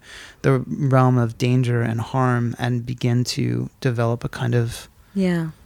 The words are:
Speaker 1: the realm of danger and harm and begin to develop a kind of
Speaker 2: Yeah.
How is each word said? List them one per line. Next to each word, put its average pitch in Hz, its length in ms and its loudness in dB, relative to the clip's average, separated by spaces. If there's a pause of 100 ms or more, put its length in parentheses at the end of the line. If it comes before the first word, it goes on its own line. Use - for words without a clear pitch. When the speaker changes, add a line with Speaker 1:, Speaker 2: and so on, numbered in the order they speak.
(420)
Speaker 1:
the 135 240 2
realm 127 520 4
of 117 200 0
danger 123 440 2
and 113 180 -2
harm 123 580 0
and 123 280 -2
begin 123 400 0
to 120 440 -2 (120)
develop 117 420 0
a - 60 -4
kind 120 260 -2
of 117 320 -2 (260)
Speaker 2:
Yeah. 175 360 0 (160)